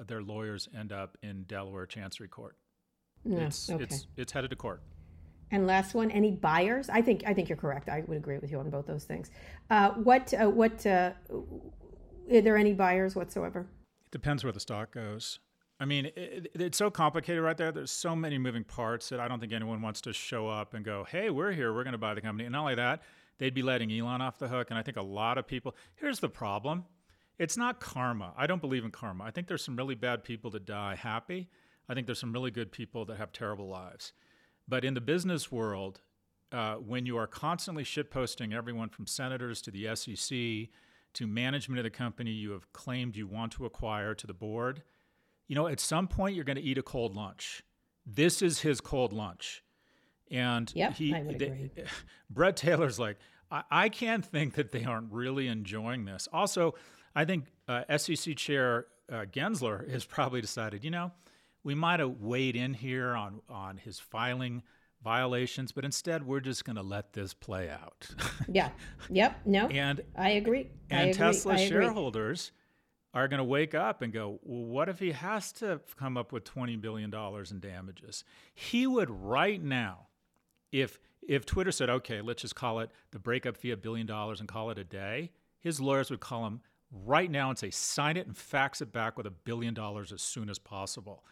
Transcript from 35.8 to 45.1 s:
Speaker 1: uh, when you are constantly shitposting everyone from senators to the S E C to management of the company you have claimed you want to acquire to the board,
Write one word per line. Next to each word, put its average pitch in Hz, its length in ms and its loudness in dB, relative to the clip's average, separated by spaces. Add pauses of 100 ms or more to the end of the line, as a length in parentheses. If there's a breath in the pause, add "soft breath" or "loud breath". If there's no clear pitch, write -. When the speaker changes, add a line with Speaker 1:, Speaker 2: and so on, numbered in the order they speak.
Speaker 1:
uh, 110 240 -2
when 123 300 -4
you 123 100 -2
are 113 100 2
constantly 160 560 -4
shitposting 123 720 -4
everyone 117 360 -4
from - 180 -10
senators 127 540 -4
to 113 100 -10
the 101 160 -4
S 110 180 -4
E 110 80 -6
C 113 560 -2 (440 soft breath)
to 120 120 -4
management 123 540 0
of 117 40 0
the 113 60 -2
company 117 400 -4
you 107 220 -4
have 92 200 -12
claimed 123 440 -4
you 104 100 -4
want 110 260 -4
to 131 140 -6
acquire 107 480 -2
to - 140 -10
the 98 40 -10
board, 117 520 -4 (640)